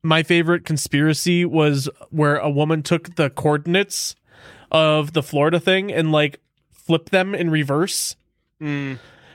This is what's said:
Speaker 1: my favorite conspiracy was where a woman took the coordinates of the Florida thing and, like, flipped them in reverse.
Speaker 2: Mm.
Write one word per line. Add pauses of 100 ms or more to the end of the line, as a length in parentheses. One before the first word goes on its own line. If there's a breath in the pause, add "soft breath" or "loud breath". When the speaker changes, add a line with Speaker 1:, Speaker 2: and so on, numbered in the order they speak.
Speaker 1:
my
favorite
conspiracy
was (200)
where
a
woman
took
the
coordinates (560 loud breath)
of
the
Florida
thing
and,
like, (300)
flipped
them
in
reverse. (460)
Speaker 2:
Mm. (360 loud breath)